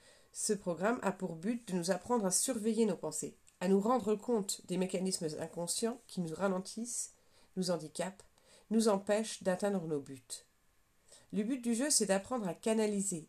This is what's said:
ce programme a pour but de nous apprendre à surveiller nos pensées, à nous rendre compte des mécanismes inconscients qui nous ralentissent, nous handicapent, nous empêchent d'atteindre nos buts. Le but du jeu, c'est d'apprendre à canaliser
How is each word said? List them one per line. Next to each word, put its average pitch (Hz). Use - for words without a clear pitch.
ce -
programme 202
a 190
pour 185
but 208
de 180
nous 175
apprendre 202
à 180
surveiller 226
nos 185
pensées, -
à 180
nous 190
rendre 214
compte 208
des 180
mécanismes 185
inconscients 170
qui -
nous 160
ralentissent, 190
nous 180
handicapent, 170
nous 220
empêchent 208
d'atteindre 190
nos 151
buts. 135
Le 190
but 247
du 233
jeu, 269
c'est 214
d'apprendre 196
à 165
canaliser 208